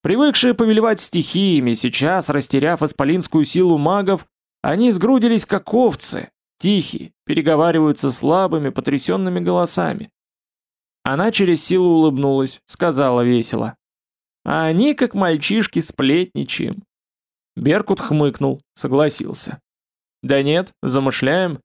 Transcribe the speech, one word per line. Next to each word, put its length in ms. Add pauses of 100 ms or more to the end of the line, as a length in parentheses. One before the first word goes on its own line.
Привыкшие 520
повелевать 460
стихиями, 760
сейчас, 560
растеряв 520
исполинскую 600
силу 320
магов, 500 (360)
они 300
сгрудились, 520
как 300
овцы, 560 (280)
тихие, 540 (120)
переговариваются 880
слабыми, 600
потрясёнными 680
голосами. 720 (920)
Она 260
через 320
силу 240
улыбнулась, 800
сказала 540
весело: 560 (680)
«А 200
они, 300
как 200
мальчишки, 680
сплетничаем». 1040 (720)
Беркут 440
хмыкнул, 600 (120)
согласился. 840 (640)
«Да 200
нет, 300 (100)
замышляем. 840